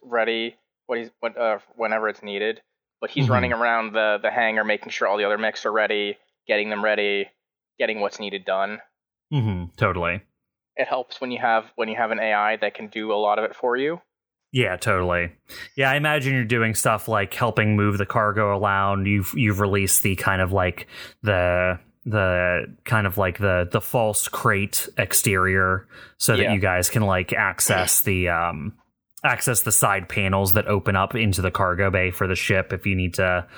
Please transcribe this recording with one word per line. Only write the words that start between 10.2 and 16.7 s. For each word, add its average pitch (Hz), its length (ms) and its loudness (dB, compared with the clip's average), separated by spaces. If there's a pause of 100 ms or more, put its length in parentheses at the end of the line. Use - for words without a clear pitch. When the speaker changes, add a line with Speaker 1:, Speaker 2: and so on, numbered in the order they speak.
Speaker 1:
It 139 140 -2
helps - 320 -6
when 127 100 -6
you 120 80 -8
have, 113 240 2 (140)
when 113 100 -2
you 110 80 -6
have 113 160 -2
an 110 80 -2
A 110 140 0
I 104 240 0
that 104 160 -4
can 110 140 -12
do 107 260 -6
a - 20 0
lot 104 240 2
of 110 60 0
it - 100 -8
for 123 220 -2
you. 156 240 -4 (500)
Speaker 2:
Yeah, 107 260 0
totally. 90 560 0 (420)
Yeah, 135 160 2
I 139 40 2
imagine 147 380 0
you're 127 120 0
doing 113 300 2